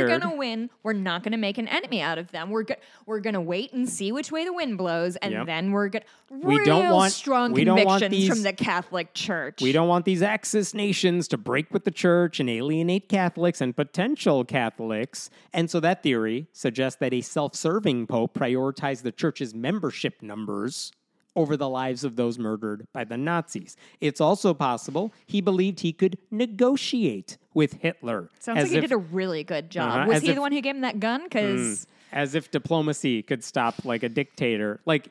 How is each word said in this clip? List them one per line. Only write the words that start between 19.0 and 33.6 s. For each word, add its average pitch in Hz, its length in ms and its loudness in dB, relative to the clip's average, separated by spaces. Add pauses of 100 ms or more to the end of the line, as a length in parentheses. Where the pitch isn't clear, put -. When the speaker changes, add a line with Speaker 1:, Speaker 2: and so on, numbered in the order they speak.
Speaker 1:
the 120 100 -4
church's 135 420 -4
membership 139 680 -4
numbers 104 680 -6 (440)
over 151 200 2
the 139 120 -4
lives 131 340 -4
of 120 140 -4
those 120 200 0
murdered 107 560 -4
by 123 120 -6
the 117 120 -8
Nazis. 151 600 -4 (240)
It's 151 200 -2
also 180 340 4
possible 143 580 -2 (120)
he 202 160 0
believed 185 400 2
he 165 120 0
could 190 260 0 (500)
negotiate 220 680 -2 (160)
with 156 200 4
Hitler. 113 540 -4 (120)
Speaker 2:
Sounds 226 180 -2
Speaker 1:
as 147 60 4
Speaker 2:
like 127 80 0
he - 60 2
Speaker 1:
if - 40 4
Speaker 2:
did 269 100 0
a 247 60 2
really 175 460 -4
good 165 260 -6
job. - 180 -2 (120)
Speaker 1:
Uh-huh, 151 80 4
Speaker 2:
Was 226 100 6
Speaker 1:
as - 60 2
Speaker 2:
he - 60 2
Speaker 1:
if 277 40 4
Speaker 2:
the 277 60 0
one 285 120 0
who 285 80 0
gave 277 140 -2
him 269 80 -6
that 220 180 -2
gun? 247 280 -2
'Cause 226 120 -2
Speaker 1:
Mm. 120 460 -2 (240)
As 143 240 -2
if 156 160 -2
diplomacy 147 720 0
could 127 220 -4
stop, 117 400 -2